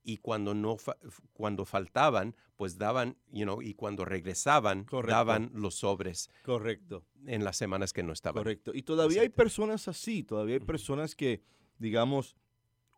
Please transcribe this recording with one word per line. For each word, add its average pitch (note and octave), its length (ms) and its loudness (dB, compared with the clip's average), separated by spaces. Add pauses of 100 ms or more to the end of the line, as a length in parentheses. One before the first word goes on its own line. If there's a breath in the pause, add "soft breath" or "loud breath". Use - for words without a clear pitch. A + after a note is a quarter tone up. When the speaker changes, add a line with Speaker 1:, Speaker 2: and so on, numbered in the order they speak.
Speaker 1:
y A2+ 160 -8
cuando G#2 360 -2
no G#2+ 220 0
fa-, - 200 -6 (360)
cuando G2+ 320 -2
faltaban, A2 720 2 (200 soft breath)
pues F#2 200 -4
daban, A#2+ 400 0 (140)
you G#2 140 -4
know, G#2 180 -2
y G#2+ 120 -8
cuando G2+ 300 -4
regresaban, G2 800 2
Speaker 2:
Correcto. A#2+ 320 -2
Speaker 1:
daban A2+ 380 4
los G#2 220 -4
sobres F#2+ 520 -2 (160 soft breath)
Speaker 2:
Correcto. G#2+ 600 -4 (220)
Speaker 1:
en A2 180 -2
las F#2+ 120 -2
semanas G2 380 -2
que F#2 80 -2
no E2 100 -2
estaban D#2 300 -2
Speaker 2:
Correcto. G#2+ 320 -4
Y - 80 -6
todavía D#3+ 400 4
hay B3 60 6
Speaker 1:
presentes. - 80 -16
Speaker 2:
personas G#3+ 520 2
así, F#3+ 340 -4
todavía G#2+ 320 0
hay C3+ 60 4
Speaker 1:
Ujú. G#2+ 60 -12
Speaker 2:
personas D3+ 480 -4
que, B2 260 0 (380 soft breath)
digamos, A#2 580 0 (600)